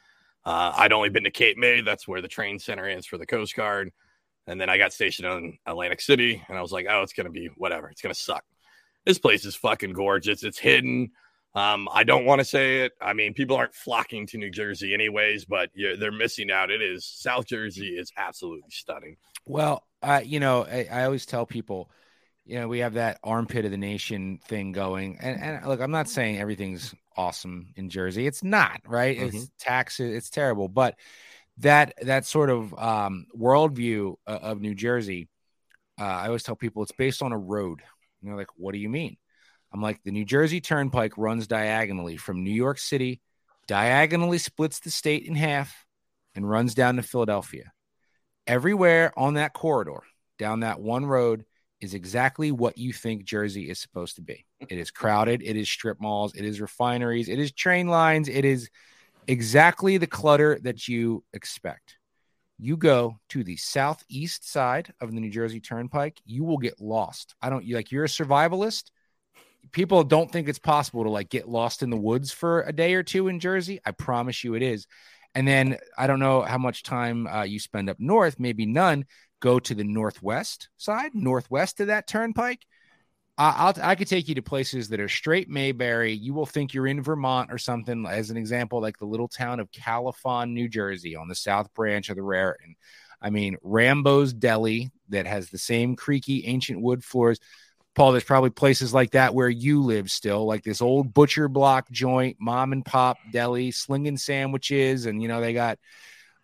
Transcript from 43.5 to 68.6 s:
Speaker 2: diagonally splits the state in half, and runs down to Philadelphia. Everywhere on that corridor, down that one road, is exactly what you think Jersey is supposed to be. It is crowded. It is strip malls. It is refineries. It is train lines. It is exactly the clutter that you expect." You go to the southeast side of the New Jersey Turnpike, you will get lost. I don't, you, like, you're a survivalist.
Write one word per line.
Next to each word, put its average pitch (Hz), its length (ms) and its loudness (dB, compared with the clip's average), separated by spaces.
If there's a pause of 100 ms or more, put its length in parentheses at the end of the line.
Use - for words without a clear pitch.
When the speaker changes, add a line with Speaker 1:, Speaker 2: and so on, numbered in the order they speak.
Speaker 2:
diagonally 151 720 4
splits - 400 -4
the - 120 -12
state 151 320 -2
in 160 120 -6
half, 143 500 -2 (500)
and 101 140 -4
runs 113 240 2
down 123 240 4
to 120 60 -2
Philadelphia. 104 680 -4 (760)
Everywhere 165 720 4
on 143 180 2
that 147 180 -2
corridor, 110 480 -2 (360)
down 110 240 -4
that 110 200 -4
one 120 240 -4
road, 120 400 2 (340)
is 95 140 -12
exactly 123 580 -2
what 120 260 0
you 123 140 -6
think 113 320 -6
Jersey 101 460 -6
is 92 100 -10
supposed - 360 -10
to 90 60 -18
be. - 240 -16 (220)
It 92 120 -10
is 85 120 -10
crowded. 110 520 2
It 107 120 -4
is 107 140 -4
strip - 320 -6
malls. 104 340 -4
It 101 100 -10
is 104 140 -6
refineries. 120 720 -2
It 117 100 -2
is 143 140 -2
train 180 340 0
lines. 160 400 4
It 135 160 0
is 131 260 2 (580)
exactly 147 720 6
the 165 100 0
clutter 147 560 4
that 123 260 -6
you 117 420 0
expect." - 640 -12 (680)
You 127 140 -2
go 127 540 4
to 135 120 -4
the 90 140 -8
southeast 143 960 -4
side 135 480 -2
of 113 140 -10
the 113 80 -6
New 110 80 -6
Jersey 113 320 -6
Turnpike, 127 640 -6
you 123 180 -6
will 165 140 0
get 120 240 -4
lost. 107 600 -4
I 123 80 -4
don't, 131 140 -4
you, 110 100 -6
like, 113 160 -4
you're 139 140 -2
a 156 40 2
survivalist. 165 840 0 (800)